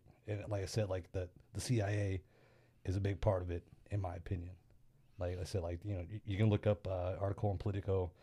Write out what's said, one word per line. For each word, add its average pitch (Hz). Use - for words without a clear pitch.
and 104
like 101
I 92
said, 107
like, 92
the, 90
the 104
C 120
I 98
A 101
is 92
a 101
big 98
part 95
of 90
it, 85
in 104
my 90
opinion. 87
Like 90
I 85
said, 90
like, 85
you 104
know, 87
you, 104
you 101
can 107
look 104
up, 104
uh, 92
article 101
on 98
Politico. 95